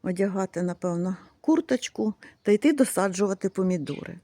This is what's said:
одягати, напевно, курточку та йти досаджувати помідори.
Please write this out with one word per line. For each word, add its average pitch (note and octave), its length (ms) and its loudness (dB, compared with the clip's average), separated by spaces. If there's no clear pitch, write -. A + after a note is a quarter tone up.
одягати, F#3+ 600 -2
напевно, F3 560 -2
курточку B3+ 720 0
та G3+ 100 2
йти B3 220 4
досаджувати G3 760 0
помідори. F3 760 -4